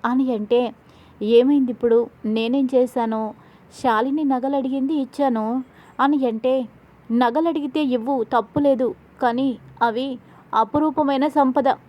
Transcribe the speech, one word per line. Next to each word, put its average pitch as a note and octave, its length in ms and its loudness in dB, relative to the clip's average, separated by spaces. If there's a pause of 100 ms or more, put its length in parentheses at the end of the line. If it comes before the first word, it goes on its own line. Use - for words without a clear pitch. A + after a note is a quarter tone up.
అని B3+ 280 0
అంటే, A3+ 280 0 (600)
"ఏమైంది B3 520 4
ఇప్పుడు? A#3 260 2 (280)
నేనేం A#3 400 0
చేశాను? A#3+ 560 0 (500)
శాలిని C4+ 520 0
నగలు C4+ 320 -2
అడిగింది, C4+ 380 -2
ఇచ్చాను," C4+ 520 -2 (540)
అని C#4 260 2
అంటే, A#3+ 280 -2 (560)
"నగలు B3 380 2
అడిగితే D4 360 -2
ఇవ్వు, B3+ 400 -2
తప్పు A3+ 360 -2
లేదు, C4 280 2 (300)
కానీ B3+ 320 0 (320)
అవి A#3+ 260 -2 (460)
అపురూపమైన C#4 760 0
సంపద. C4+ 400 2 (200)